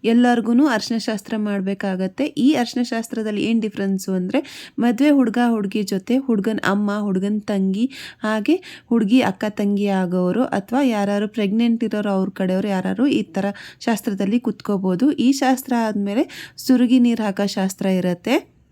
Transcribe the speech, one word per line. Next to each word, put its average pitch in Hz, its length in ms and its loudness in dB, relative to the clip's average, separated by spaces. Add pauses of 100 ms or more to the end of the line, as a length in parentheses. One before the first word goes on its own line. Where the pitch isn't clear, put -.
ಎಲ್ಲರಿಗೂ 240 600 4
ಅರಿಶಿನ 226 320 0
ಶಾಸ್ತ್ರ 214 380 -6
ಮಾಡ್ಬೇಕಾಗತ್ತೆ. 196 880 -4
ಈ 277 280 2
ಅರಿಶಿನ 247 300 -2
ಶಾಸ್ತ್ರದಲ್ಲಿ 226 640 -4
ಏನ್ 226 180 0
ಡಿಫ್ರೆನ್ಸು 196 500 -2
ಅಂದ್ರೆ 190 680 -4
ಮದ್ವೆ 240 320 2
ಹುಡ್ಗ 254 280 4 (100)
ಹುಡ್ಗಿ 214 340 0
ಜೊತೆ 196 340 -2
ಹುಡ್ಗನ್ 220 480 0
ಅಮ್ಮ, 208 360 0
ಹುಡ್ಗನ್ 202 420 -2
ತಂಗಿ, 196 480 0 (320)
ಹಾಗೆ 220 380 0 (280)
ಹುಡ್ಗಿ 233 320 4
ಅಕ್ಕ 214 280 -2
ತಂಗಿ 202 380 -2
ಆಗೋರು 185 580 0
ಅಥವಾ 202 380 -2
ಯಾರಾರು 208 460 0
ಪ್ರೆಗ್ನೆಂಟ್ 226 560 0
ಇರೋರು 208 260 -2
ಅವ್ರ 190 200 0
ಕಡೆಯವ್ರು 190 380 -2
ಯಾರಾರು 190 380 0
ಈ 240 160 2
ಥರ 196 220 -4 (360)
ಶಾಸ್ತ್ರದಲ್ಲಿ 202 600 -2
ಕುತ್ಕೋಬೋದು. 196 720 0
ಈ 247 200 2
ಶಾಸ್ತ್ರ 262 460 0
ಆದ್ಮೇಲೆ 214 800 -4
ಸುರುಗಿ 254 420 4
ನೀರ್ 233 220 4
ಹಾಕೋ 202 260 0
ಶಾಸ್ತ್ರ 190 400 -2
ಇರತ್ತೆ. 185 720 0 (120)